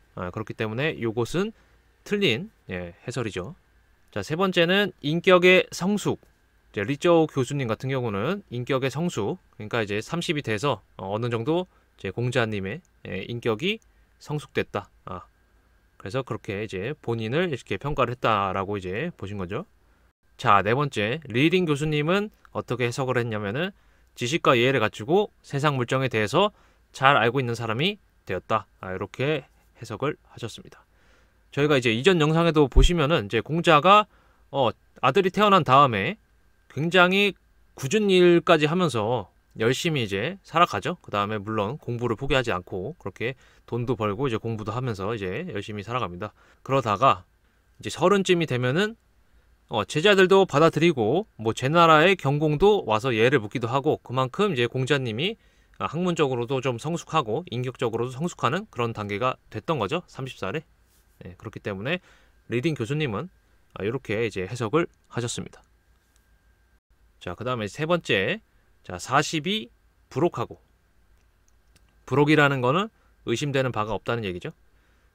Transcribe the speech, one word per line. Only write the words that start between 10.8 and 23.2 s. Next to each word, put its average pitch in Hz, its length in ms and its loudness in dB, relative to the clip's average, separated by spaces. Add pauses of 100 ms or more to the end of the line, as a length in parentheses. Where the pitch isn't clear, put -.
어, 98 140 -8
어느 117 180 -4
정도 147 360 -2 (340)
이제 95 100 -6
공자님의, 113 680 -4 (280)
예, 95 200 -8
인격이 120 500 -4 (400)
성숙됐다. - 720 -6 (160)
아, 90 180 -12 (760)
그래서 113 240 -8
그렇게 107 420 -8
이제 101 380 -8
본인을 117 500 -4
이렇게 107 240 -6
평가를 135 360 -2
했다라고 98 640 0
이제 101 400 -6
보신 101 180 -10
거죠. 98 300 -8 (720)
자, 104 240 6
네 104 120 2
번째, 131 500 -2
리딩 175 420 2
교수님은 156 640 0 (220)
어떻게 120 340 -2
해석을 123 320 -2
했냐면은 113 520 -4 (440)